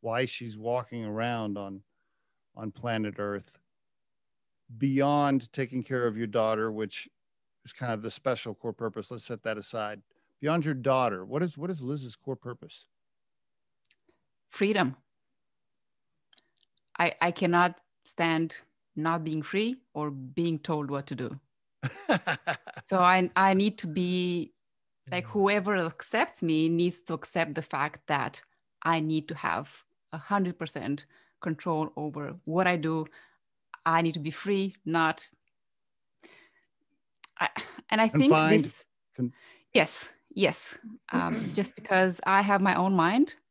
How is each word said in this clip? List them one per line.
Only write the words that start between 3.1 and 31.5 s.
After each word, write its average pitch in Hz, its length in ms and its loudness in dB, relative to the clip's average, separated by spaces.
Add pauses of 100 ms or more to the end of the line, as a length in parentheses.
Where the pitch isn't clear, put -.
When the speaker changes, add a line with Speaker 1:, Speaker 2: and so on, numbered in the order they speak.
Speaker 1:
Earth, 101 400 -6 (1200)
beyond 139 760 2
taking 127 300 -4
care 123 240 -2
of 110 100 -2
your 113 120 -4
daughter, 110 420 2
which 107 380 -6 (560)
is - 80 -18
kind 127 200 -6
of 107 100 -6
the 110 100 -6
special 117 420 -4
core 117 180 -8
purpose. 110 380 -8
Let's 120 140 -12
set 117 180 -10
that 110 160 -4
aside. 104 440 -8 (380)
Beyond 156 260 0
your 156 80 0
daughter, 123 500 0
what 127 180 -4
is, 175 140 -4
what 160 140 -8
is 170 100 -6
Liz's 131 360 -8
core 135 200 -8
purpose? - 500 -16 (1600)
Speaker 2:
Freedom. 196 440 0 (2000)
I, 170 240 2
I 175 80 4
cannot 175 500 2 (240)
stand 165 520 0 (380)
not 165 300 0
being 156 180 -2
free 220 340 -2 (180)
or 151 160 -4
being 143 480 -2
told 151 320 -4
what 139 160 -4
to - 80 -8
do. 127 260 -8 (420)
Speaker 1:
<laughs> 294 360 0 (680)
Speaker 2:
So 190 120 0
I, 180 360 6
I 190 200 6
need 202 240 2
to - 80 -8
be, 180 680 -2 (580)
like, 180 140 -4
Speaker 1:
Mm. - 40 -16
Speaker 2:
whoever 202 500 2
accepts 185 640 -2
me 160 260 2
needs 170 340 2
to - 120 -6
accept 160 400 -4
the 160 80 -4
fact 147 460 -6
that 139 340 -2 (400)
I 165 180 2
need 156 280 0
to - 80 -8
have - 480 -4 (280)
a 160 60 -10
hundred 185 400 -2
percent 143 480 -6 (340)
control 156 560 -2